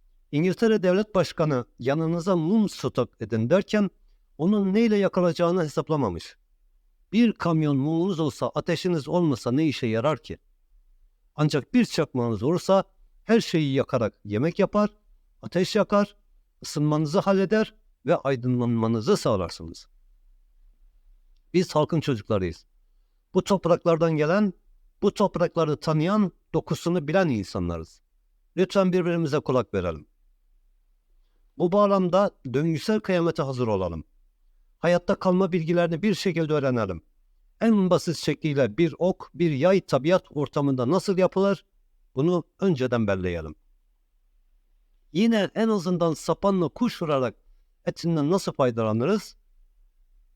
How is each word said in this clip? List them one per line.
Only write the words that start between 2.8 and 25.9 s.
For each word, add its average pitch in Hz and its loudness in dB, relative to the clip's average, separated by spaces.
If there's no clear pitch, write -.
edin." 113 -2
derken 196 2
onun 190 0
neyle 214 2
yakılacağını 175 2
hesaplamamış. 143 -4
Bir 220 4
kamyon 156 0
mumunuz 165 -2
olsa, 139 -2
ateşiniz 160 -2
olmasa 151 0
ne 156 2
işe 123 -2
yarar 117 -2
ki? - -14
Ancak 147 -2
bir 240 4
çakmağınız 120 -2
olursa 180 2
her 220 2
şeyi 151 -2
yakarak 117 0
yemek 113 -2
yapar, 208 0
ateş 170 -4
yakar, 202 0
ısınmanızı 151 0
halleder 196 0
ve 160 2
aydınlanmanızı 120 0
sağlarsınız. 85 -4
Biz 175 0
halkın 151 0
çocuklarıyız. 101 -2
Bu 185 0
topraklardan 170 2
gelen, 175 0
bu 202 0
toprakları 170 0
tanıyan, 170 0